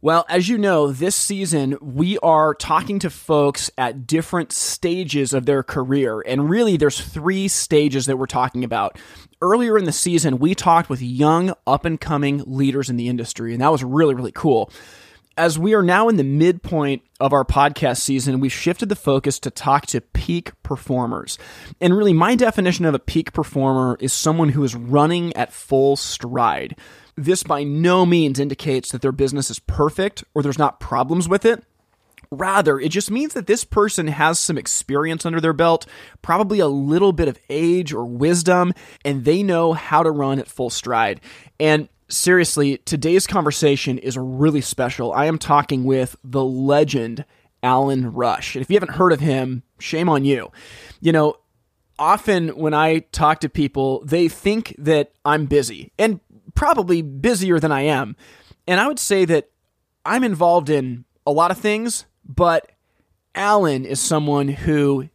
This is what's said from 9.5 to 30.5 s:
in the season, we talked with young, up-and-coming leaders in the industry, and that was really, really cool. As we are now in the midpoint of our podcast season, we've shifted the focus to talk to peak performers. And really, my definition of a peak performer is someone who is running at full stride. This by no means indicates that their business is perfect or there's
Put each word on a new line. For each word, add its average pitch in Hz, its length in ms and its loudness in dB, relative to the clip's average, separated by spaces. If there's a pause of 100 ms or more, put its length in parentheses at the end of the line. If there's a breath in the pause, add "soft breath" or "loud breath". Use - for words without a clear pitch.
in 196 60 2
the 165 80 -2
season, 156 480 0
we 165 160 2
talked 170 340 2
with 131 120 -4
young, 151 520 2 (140)
up-and-coming 143 800 -2
leaders 131 440 -2
in 123 60 -4
the 120 140 -2
industry, 117 420 -6
and 117 100 -4
that 147 120 4
was 131 100 0
really, 139 320 2
really 123 160 -8
cool. 120 400 0 (640 loud breath)
As 160 240 0
we 196 140 2
are 208 100 4
now 185 240 4
in 226 80 2
the 151 80 2
midpoint 147 800 0 (180)
of 135 140 2
our 135 100 4
podcast 139 540 0
season, 131 420 -2
we've 131 140 0
shifted 180 340 -2
the 196 80 -2
focus 135 440 0
to 127 120 -8
talk 143 360 0
to 123 120 -4
peak - 520 -4 (120)
performers. 123 720 -6 (440 loud breath)
And 180 140 4
really, 208 180 4
my 175 220 4
definition 196 500 0
of 156 80 2
a 131 60 0
peak - 340 -4
performer 135 680 -2
is 131 140 -4
someone 156 360 2
who 139 140 0
is 120 120 -4
running 151 600 0
at - 160 -4
full 139 460 2
stride. 117 800 -4 (380 loud breath)
This 165 280 0
by 147 220 -2
no 175 400 4
means 160 340 2
indicates 143 520 -4
that 127 100 -8
their 135 100 0
business 135 380 -2
is 117 100 -10
perfect - 640 -2 (100)
or 151 80 -2
there's 139 160 -2